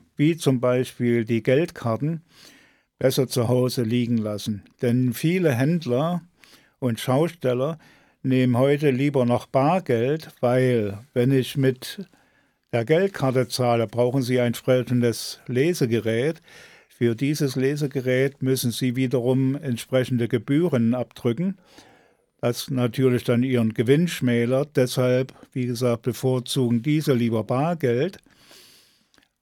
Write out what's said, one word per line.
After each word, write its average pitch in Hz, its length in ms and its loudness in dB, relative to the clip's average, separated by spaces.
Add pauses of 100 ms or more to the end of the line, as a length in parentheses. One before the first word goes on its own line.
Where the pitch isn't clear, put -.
(160)
wie 151 220 2
zum 131 240 0
Beispiel 123 640 0
die 113 180 -2
Geldkarten, 143 760 -2 (800)
besser 131 280 2
zu 117 220 -2
Hause 123 340 0
liegen 120 340 0
lassen. 107 460 -6 (180)
Denn 123 320 2
viele 170 400 0
Händler 151 680 0 (580)
und 120 200 -2
Schausteller 139 800 -2 (460)
nehmen 127 340 2
heute 143 340 2
lieber 131 340 0
noch 120 220 0
Bargeld, 139 800 0 (100)
weil 120 600 2 (140)
wenn 127 180 2
ich 131 260 0
mit 135 500 -2 (640)
der 117 140 0
Geldkarte 139 640 0
zahle, 117 380 0
brauchen 123 340 0
sie 123 180 0
ein 120 80 2
entsprechendes 120 1000 0
Lesegerät. 127 920 0 (560)
Für 117 160 2
dieses 139 440 -2
Lesegerät 135 840 -2
müssen 131 300 0
Sie 123 240 -2
wiederum 131 600 0
entsprechende 127 720 -2
Gebühren 131 640 0
abdrücken, 127 640 -4 (840)
das 123 320 -4
natürlich 123 540 0
dann 120 180 2
Ihren 117 300 2
Gewinn 143 340 2
schmälert. 127 720 0
Deshalb, 127 560 0 (180)
wie 127 140 -4
gesagt, 120 380 -2
bevorzugen 123 800 -2
diese 151 280 0
lieber 117 320 0
Bargeld. 143 760 -2 (1200)